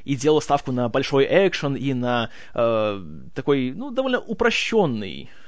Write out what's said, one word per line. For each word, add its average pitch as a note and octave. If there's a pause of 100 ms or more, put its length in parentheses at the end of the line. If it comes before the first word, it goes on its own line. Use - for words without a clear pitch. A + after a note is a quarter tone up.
и C#3
делал D3
ставку C#3+
на B2
большой C#3
экшен E3
и C3+
на, B2 (240)
э, A2 (320)
такой, C3
ну, B3
довольно B3+
упрощенный C#3 (180)